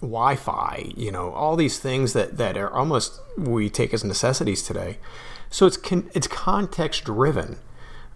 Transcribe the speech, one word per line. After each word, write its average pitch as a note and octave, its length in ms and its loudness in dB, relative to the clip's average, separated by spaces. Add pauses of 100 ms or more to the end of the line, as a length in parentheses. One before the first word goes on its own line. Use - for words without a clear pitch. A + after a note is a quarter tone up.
Wi-Fi, - 960 0
you G#2 160 -4
know, F2+ 180 -4
all D#3 260 2
these D3+ 220 4
things C3 360 0
that, G#2+ 240 0
that G#2 180 0
are G2+ 160 -2
almost C3+ 480 2 (160)
we A#2 320 2
take A2+ 240 0
as A2+ 100 0
necessities A#2+ 600 0
today. F#2 340 -4 (540)
So - 160 6
it's - 100 6
con-, - 380 -2
it's D3+ 120 0
context - 800 0
driven. A2 540 2 (580)